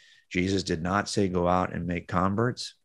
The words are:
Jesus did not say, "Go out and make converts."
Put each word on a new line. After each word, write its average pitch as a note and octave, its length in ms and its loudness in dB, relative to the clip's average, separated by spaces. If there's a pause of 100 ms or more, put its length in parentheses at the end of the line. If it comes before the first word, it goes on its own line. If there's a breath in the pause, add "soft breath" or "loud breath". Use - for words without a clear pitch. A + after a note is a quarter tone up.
(300 soft breath)
Jesus F#2 320 0
did E2+ 200 -2
not G2 280 0
say, G2+ 180 2
"Go F2 180 2
out F2+ 280 2
and E2+ 120 -4
make F2 220 -4
converts." G2+ 640 0 (100)